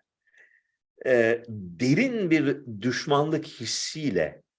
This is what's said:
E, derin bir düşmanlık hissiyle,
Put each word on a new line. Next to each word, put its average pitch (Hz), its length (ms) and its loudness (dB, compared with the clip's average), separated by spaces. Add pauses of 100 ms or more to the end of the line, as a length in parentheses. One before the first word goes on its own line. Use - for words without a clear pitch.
(1080)
E, 117 420 4
derin 135 840 0
bir 143 260 2 (240)
düşmanlık 147 680 0
hissiyle, 110 960 -4 (160)